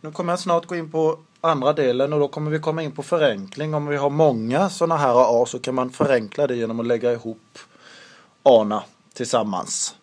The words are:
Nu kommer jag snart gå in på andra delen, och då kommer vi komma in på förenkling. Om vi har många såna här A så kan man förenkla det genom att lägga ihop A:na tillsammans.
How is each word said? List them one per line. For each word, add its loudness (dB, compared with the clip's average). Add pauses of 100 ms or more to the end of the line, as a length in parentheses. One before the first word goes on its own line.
Nu -14
kommer -4
jag -2
snart 0
gå -8
in -8
på 0 (220)
andra 2
delen, 0
och 0
då 2
kommer -6
vi -2
komma -4
in -8
på -10
förenkling. -2
Om -4
vi -4
har 0
många 2
såna 0
här 4
A 2
så -10
kan -6
man -2
förenkla 0
det -2
genom -4
att -4
lägga 0
ihop -12 (840)
A:na 6 (300)
tillsammans. -4